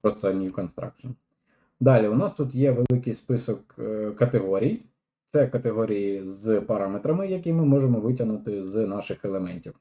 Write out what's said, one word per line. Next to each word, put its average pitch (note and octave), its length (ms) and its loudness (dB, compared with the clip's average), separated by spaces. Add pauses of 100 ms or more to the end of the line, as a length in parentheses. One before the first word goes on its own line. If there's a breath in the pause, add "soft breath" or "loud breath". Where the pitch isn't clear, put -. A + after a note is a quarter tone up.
Просто G2+ 260 0
New F#2+ 240 0
Construction. - 600 -8 (640)
Далі B2 280 6
у G#2+ 80 0
нас F#3 180 0
тут C3 220 -4
є C3 160 4
великий B2 420 0
список, - 680 -4
е, G#2+ 320 -4
категорій. A2 760 0 (460)
Це C#3+ 160 4
категорії G#2+ 760 -2
з G2 380 0
параметрами, G#2+ 680 -2
які F3 260 -2
ми D#3+ 120 2
можемо C3+ 340 4
витягнути A2 640 -2
з G2+ 240 -2
наших G2 380 -6
елементів. F2+ 560 -6